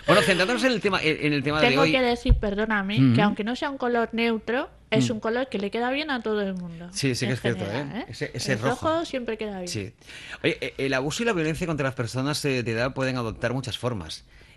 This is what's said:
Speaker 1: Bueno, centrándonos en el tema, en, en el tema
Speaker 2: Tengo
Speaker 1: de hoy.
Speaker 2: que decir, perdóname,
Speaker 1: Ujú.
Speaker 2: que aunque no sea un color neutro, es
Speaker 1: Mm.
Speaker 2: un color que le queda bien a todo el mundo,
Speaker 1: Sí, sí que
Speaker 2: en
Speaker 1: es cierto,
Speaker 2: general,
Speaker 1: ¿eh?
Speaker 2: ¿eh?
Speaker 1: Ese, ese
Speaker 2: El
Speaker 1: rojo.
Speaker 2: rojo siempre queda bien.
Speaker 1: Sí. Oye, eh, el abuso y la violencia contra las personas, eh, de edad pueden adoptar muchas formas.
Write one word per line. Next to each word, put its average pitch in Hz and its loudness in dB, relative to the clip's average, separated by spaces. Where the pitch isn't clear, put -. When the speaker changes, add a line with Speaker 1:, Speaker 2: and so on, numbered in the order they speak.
Speaker 1:
Bueno, 196 8
centrándonos 196 2
en 254 4
el 208 0
tema, 190 2
en, 151 0
en 147 2
el 139 0
tema 151 0
Speaker 2:
Tengo 151 6
Speaker 1:
de - 6
hoy. - 4
Speaker 2:
que 262 4
decir, 240 4
perdóname, 208 0
Speaker 1:
Ujú. 123 8
Speaker 2:
que 113 6
aunque 196 2
no 233 -2
sea 294 -4
un 277 -8
color 233 0
neutro, 233 -2
es - 4
Speaker 1:
Mm. 254 0
Speaker 2:
un 220 -6
color 247 -2
que 202 -4
le 202 -4
queda 240 -2
bien 302 -2
a 247 -2
todo 214 -2
el 190 -2
mundo, 175 -10
Speaker 1:
Sí, 139 0
sí 120 -2
que - -
Speaker 2:
en 127 0
Speaker 1:
es 110 -4
cierto, 101 -2
Speaker 2:
general, 139 -4
Speaker 1:
¿eh? 240 -6
Speaker 2:
¿eh? 359 -8
Speaker 1:
Ese, 131 -8
ese 127 -4
Speaker 2:
El 110 0
Speaker 1:
rojo. 180 -2
Speaker 2:
rojo 330 0
siempre 233 -6
queda 208 -8
bien. 180 -8
Speaker 1:
Sí. 185 -6
Oye, - 0
eh, 131 -6
el 135 0
abuso 139 -2
y 233 -2
la 233 2
violencia 160 0
contra 147 0
las 131 -2
personas, 131 -2
eh, 131 0
de 113 -2
edad 120 0
pueden 131 -2
adoptar 117 -2
muchas 131 -4
formas. 101 -6